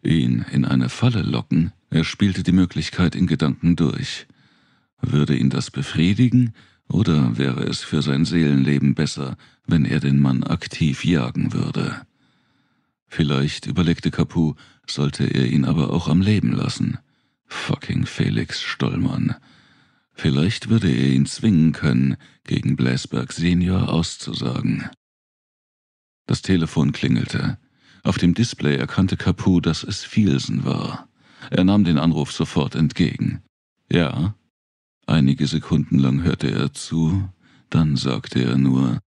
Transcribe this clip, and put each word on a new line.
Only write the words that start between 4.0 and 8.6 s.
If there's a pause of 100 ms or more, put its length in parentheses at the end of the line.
Würde
ihn
das
befriedigen, (340)
oder
wäre
es
für
sein
Seelenleben